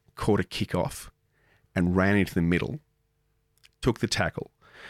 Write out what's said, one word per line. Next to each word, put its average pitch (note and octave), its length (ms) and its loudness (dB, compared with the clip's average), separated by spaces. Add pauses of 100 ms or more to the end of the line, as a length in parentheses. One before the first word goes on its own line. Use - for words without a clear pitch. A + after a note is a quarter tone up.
(160)
caught G2+ 240 2
a F2 40 0
kickoff - 680 -6 (680)
and F2+ 180 2
ran F#2+ 220 4
into F#2+ 180 2
the F2+ 80 2
middle, F2 380 0 (1000)
took A#2 200 0
the A2+ 80 0
tackle. - 420 -4 (400)